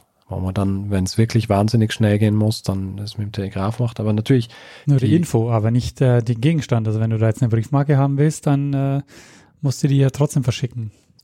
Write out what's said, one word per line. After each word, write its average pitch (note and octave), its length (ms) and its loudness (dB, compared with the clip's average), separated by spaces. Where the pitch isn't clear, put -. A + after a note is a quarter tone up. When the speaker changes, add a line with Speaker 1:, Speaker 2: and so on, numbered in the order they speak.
Speaker 1:
wo F#2 120 -8
man F#2 140 -4
dann, G2 380 -2
wenn's F#2 260 -2
wirklich A2+ 320 0
wahnsinnig G#2+ 420 2
schnell G#2 280 2
gehen G#2 160 2
muss, G#2+ 260 0
dann F#2+ 360 -6
das G#2 200 -12
mit G#2 100 -6
dem G#2+ 40 -10
Telegraph G2 480 -6
macht. A#2+ 200 -4
Aber G#2+ 140 -2
natürlich A2+ 360 2
Speaker 2:
Nur C#3+ 140 4
die B2 80 0
Speaker 1:
die G#2+ 80 4
Speaker 2:
Info, B2 340 0
aber A2+ 220 2
nicht, A#2+ 300 -2
äh, B2 200 4
den A2+ 200 -4
Gegenstand. B2 460 0
Also G#2+ 120 -2
wenn A2+ 100 0
du A2+ 80 0
da A2+ 100 2
jetzt A2 140 0
eine B2 80 2
Briefmarke C#3 480 0
haben C#3 200 0
willst, D3+ 280 0
dann, C#3+ 280 0
äh, C#3 280 -2
musst C#3 200 -2
du D#3 60 0
die C#3 100 2
ja C3+ 120 4
trotzdem C#3+ 340 0
verschicken. A#2 480 -4